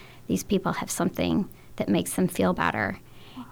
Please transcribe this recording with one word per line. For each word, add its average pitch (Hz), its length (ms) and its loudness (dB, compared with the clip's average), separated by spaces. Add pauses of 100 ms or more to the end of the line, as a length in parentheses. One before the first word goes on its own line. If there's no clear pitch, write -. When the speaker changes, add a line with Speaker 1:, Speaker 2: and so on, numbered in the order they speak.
(280)
Speaker 1:
these - 160 0
people 185 300 0
have - 160 -4
something 87 560 0 (300)
that - 120 -2
makes 175 260 2
them 185 140 4
feel 180 240 2
better." 160 480 0 (360)
Speaker 2:
Wow. 247 160 -12